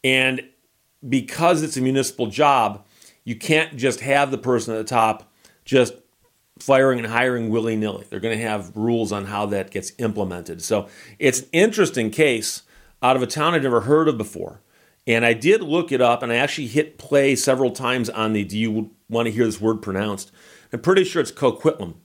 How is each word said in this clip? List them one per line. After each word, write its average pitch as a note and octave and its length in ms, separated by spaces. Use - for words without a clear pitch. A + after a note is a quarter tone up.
And C3 400
because D3+ 540
it's D3+ 140
a C3 40
municipal C3 460
job, A2 580
you A#2 120
can't D#3 400
just B2 240
have C#3 300
the B2+ 80
person A#2 360
at A2 40
the A2 60
top A2 480
just B2+ 300
firing C3+ 400
and A2+ 100
hiring A#2 420
willy-nilly. G#2+ 600
They're G2 100
gonna A2 160
have G#2+ 400
rules A2+ 360
on G2+ 140
how G#2 200
that G2+ 240
gets - 280
implemented. F2+ 640
So G#2 260
it's C3 220
an - 120
interesting E3 580
case C#3 520
out C3 160
of B2+ 60
a A#2+ 40
town D3+ 280
I've D3+ 80
never A#2+ 200
heard D3+ 260
of B2 100
before. F2+ 420
And A#2 180
I A#2 80
did D#3 300
look E3 300
it B2+ 80
up, A#2+ 220
and A#2 100
I A#2 40
actually C#3+ 300
hit C3 320
play C#3 380
several C3 340
times B2 400
on A2 220
the G#2 120
"Do G2+ 140
you A2 320
wanna A#2 220
hear A2+ 160
this G#2+ 140
word A2 200
pronounced?" G2+ 520
I'm A#2+ 80
pretty F#3+ 240
sure F3 180
it's B2 100
Coquitlam. B2+ 640